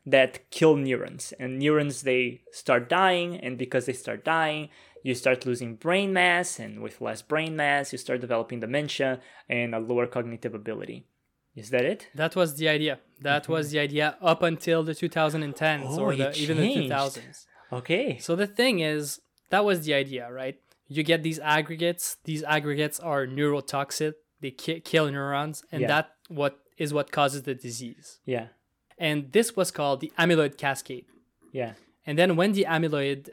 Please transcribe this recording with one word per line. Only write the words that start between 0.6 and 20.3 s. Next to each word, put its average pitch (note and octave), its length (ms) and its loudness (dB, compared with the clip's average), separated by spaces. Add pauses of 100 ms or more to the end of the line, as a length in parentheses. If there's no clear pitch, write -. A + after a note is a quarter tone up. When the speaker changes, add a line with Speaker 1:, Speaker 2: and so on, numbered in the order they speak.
Speaker 1:
neurons. C3 640 -4
And C3 200 -6
neurons, D3 440 2
they B2+ 380 0 (120)
start B2 360 2
dying, F3 480 2
and B2+ 220 -8
because B2+ 260 -2
they C3 80 -4
start A2 320 -10
dying, D#3 460 0 (320)
you B2+ 120 -2
start B2+ 300 0
losing B2 300 -4
brain F#3+ 400 0
mass, F3+ 440 2
and G#2+ 220 -12
with A2 220 -10
less A2 180 -6
brain D#3+ 340 -2
mass, C#3+ 380 0
you C3 60 -8
start B2+ 240 -4
developing A#2 380 -2
dementia C3 600 -2 (260)
and A#2+ 280 -2
a A2+ 40 -2
lower A#2 280 0
cognitive A#2 480 -6
ability. G#2+ 500 -10 (500)
Is G#2+ 140 -16
that B2 160 2
it? F#3 300 -4
Speaker 2:
That D#3 200 -2
was E3 200 2
the D#3 140 0
idea. D3+ 320 0 (200)
That D3 220 0
Speaker 1:
Mm-hmm. D#3+ 100 -4
Speaker 2:
was D3+ 200 0
the D3+ 80 0
idea D3 420 0
up E3 200 4
until E3 420 2
the D#3+ 100 -4
two E3+ 160 -4
thousand D#3 320 0
and C#3+ 120 -6
tens D3+ 300 0 (140)
Speaker 1:
Oh, - 60 -4
Speaker 2:
or C3+ 100 2
Speaker 1:
it - 40 -2
Speaker 2:
the, C#3+ 200 -2
even D3+ 180 0
the D#3 60 4
Speaker 1:
changed. A3+ 220 2
Speaker 2:
two C3 40 -2
thousands. C3+ 580 -4 (240)
Speaker 1:
Okay. D#3 480 -2
Speaker 2:
So - 180 -2
the G3+ 100 0
thing A3+ 320 2
is, D3+ 420 -2 (300)
that G#3 160 4
was F3+ 180 2
the D3+ 80 0
idea, C3+ 400 -2